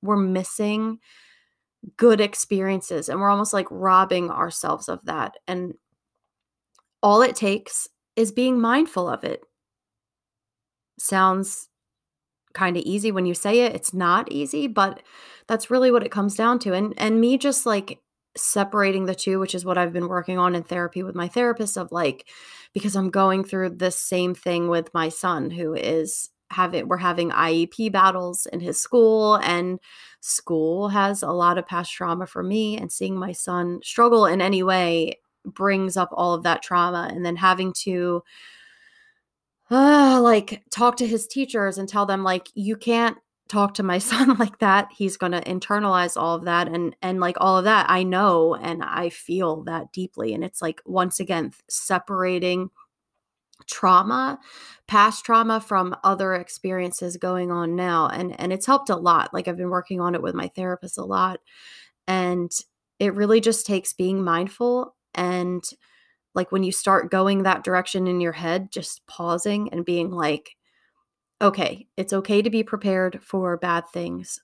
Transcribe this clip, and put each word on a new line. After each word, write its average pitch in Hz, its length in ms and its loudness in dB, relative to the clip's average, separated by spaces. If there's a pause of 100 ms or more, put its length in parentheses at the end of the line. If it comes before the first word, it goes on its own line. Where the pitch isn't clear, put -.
We're 202 160 0
missing 208 800 -2 (960)
good 220 240 6
experiences, 190 880 -2
and 165 100 -4
we're 202 100 2
almost, 202 240 2
like, 190 160 0
robbing 185 640 2
ourselves - 580 -4
of 175 160 -8
that. 151 300 -6 (140)
And 180 260 -6 (1300)
all 208 200 8
it 247 120 4
takes - 540 -4 (260)
is 226 160 2
being 247 300 2
mindful 233 480 2
of - 160 -6
it. - 160 -6 (1600)
Sounds 190 680 0 (840)
kinda 175 300 -2
easy 202 260 -2
when 185 160 0
you 175 80 -2
say 220 280 2
it. 233 120 0
It's - 180 -4
not 185 380 0
easy, 254 380 -4
but 196 340 0 (460)
that's 226 240 -2
really 254 180 4
what 240 140 4
it - 80 -6
comes 202 240 -2
down 233 240 2
to. 208 120 -4
And, 202 260 -2
and 220 220 2
me 247 160 4
just, 269 300 0
like, 202 340 -2 (360)
separating 196 680 0
the 185 100 -4
two, 190 240 -2
which 190 140 -4
is 175 100 -6
what 180 120 0
I've 175 160 0
been 175 140 -2
working 180 320 -4
on 180 160 2
in 170 80 -2
therapy 175 400 -6
with 185 140 -10
my 175 100 -4
therapist, 233 500 -2
of, 180 140 -8
like, 160 380 -2 (440)
because 202 220 -4
I'm 190 160 0
going 190 320 2
through 190 280 -4
this 180 280 -2
same 180 380 -2
thing 170 320 -2
with 165 260 -2
my 165 140 0
son 165 420 -4
who 170 240 -6
is - 560 -4 (200)
having, 180 360 -2
we're 180 120 -2
having 170 340 -2
I 165 180 0
E 165 160 2
P 220 220 -4
battles 185 580 0
in - 140 -8
his 175 180 -4
school, 220 580 4
and 180 440 -2 (400)
school 170 680 -2
has 196 320 0
a - 100 -2
lot 175 260 2
of 175 80 -6
past 175 260 -6
trauma 180 340 -4
for - 160 -10
me, 214 340 -2
and 196 160 -8
seeing 190 260 -4
my 180 140 -6
son 175 500 -4
struggle 233 440 6
in 180 160 2
any 190 200 2
way 175 560 0 (260)
brings 190 520 -2
up 180 160 0
all 175 220 0
of 165 100 -6
that 170 180 0
trauma. 175 480 0
And 180 140 -6
then 170 120 -2
having 185 360 2 (120)
to, 175 380 -2 (1500)
uh, 269 520 8
like, 214 480 4
talk 240 280 2
to 247 80 0
his 220 200 -2
teachers 220 520 -2
and 196 100 -6
tell 202 180 0
them, 196 160 -2
like, 185 320 -2
"You 208 220 -4
can't 226 420 0 (300)
talk 202 260 0
to - 80 -4
my 185 160 0
<laughs> 196 120 -2
son 247 260 4
like 208 220 -2
that. 196 340 4
He's 190 240 -4
gonna 175 260 -2
internalize 185 800 0
all 165 160 0
of 170 80 -8
that," 175 240 0
and, 170 320 -4
and, 185 180 -4
like, 175 220 0
all 190 160 4
of 185 80 2
that. 208 240 4
I 185 140 4
know, 180 520 4
and 170 300 -6
I - 240 -4
feel 170 560 -4
that 165 280 -8
deeply. - 420 -6
And - 100 -6
it's, - 160 -10
like, 160 240 -6
once 180 340 -2
again, 175 260 -4
th-, 135 100 -10 (160)
separating 185 1000 -2 (960)
trauma, 226 760 2 (480)
past 208 360 4
trauma 226 360 2
from 185 420 -2
other 190 320 2
experiences 180 840 -6
going 180 360 -2
on 170 240 -2
now. 170 320 0
And, 180 320 -6
and 180 120 -2
it's 190 140 -4
helped 277 240 2
a 185 60 0
lot. 170 360 2
Like, 175 140 -4
I've 175 100 -4
been 180 140 -4
working 180 300 -4
on 175 160 -2
it 160 60 -4
with 175 120 -4
my - 140 -4
therapist 180 500 -8
a - 60 -8
lot, 185 360 -2 (680)
and 180 420 0 (480)
it 196 160 0
really 208 260 4
just 220 240 0
takes 196 280 -2
being 190 320 -2
mindful. 202 720 -2 (180)
And, 180 480 -2 (720)
like, 180 160 -4
when 190 140 0
you 185 80 -2
start - 380 2
going 190 340 2
that 185 180 2
direction 185 460 0
in 180 120 0
your 170 120 -2
head, 170 400 -4
just - 340 -12
pausing 185 640 -4
and 170 120 -4
being 175 260 -2
like, 156 460 -4 (840)
"Okay, 196 460 0 (100)
it's 190 160 -4
okay 202 300 2
to 226 80 2
be 220 140 0
prepared 190 580 -2
for 185 360 -2
bad 170 340 -2
things 175 520 -8